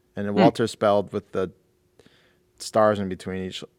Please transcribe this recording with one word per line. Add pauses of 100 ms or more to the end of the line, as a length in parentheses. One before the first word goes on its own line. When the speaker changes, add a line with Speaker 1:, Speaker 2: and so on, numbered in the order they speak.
(160)
Speaker 1:
And
then
Speaker 2:
Hmm.
Speaker 1:
Walter
spelled
with
the (1080)
stars
in
between
each (160)